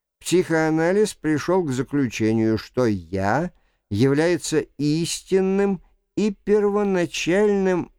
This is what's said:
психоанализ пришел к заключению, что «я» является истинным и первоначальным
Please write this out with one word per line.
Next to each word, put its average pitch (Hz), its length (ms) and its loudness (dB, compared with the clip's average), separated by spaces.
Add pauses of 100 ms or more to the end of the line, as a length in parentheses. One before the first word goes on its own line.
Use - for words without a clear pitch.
(200)
психоанализ 165 920 0
пришел 156 480 0
к 156 80 -4
заключению, 113 880 0
что - 280 -2
«я» 101 680 -2 (380)
является 143 680 0 (160)
истинным 190 1080 -2 (320)
и 208 160 0
первоначальным 196 1700 0